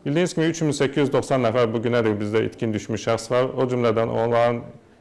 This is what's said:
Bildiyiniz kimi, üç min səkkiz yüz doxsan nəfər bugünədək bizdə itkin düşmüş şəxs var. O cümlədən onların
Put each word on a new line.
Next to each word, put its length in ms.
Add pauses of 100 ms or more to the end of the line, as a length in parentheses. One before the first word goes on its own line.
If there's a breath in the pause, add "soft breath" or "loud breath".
Bildiyiniz 340
kimi, 120
üç 180
min 80
səkkiz 300
yüz 100
doxsan 320
nəfər 240
bugünədək 480
bizdə 300
itkin 260
düşmüş 320
şəxs 240
var. 240
O 160
cümlədən 400
onların 540 (380 soft breath)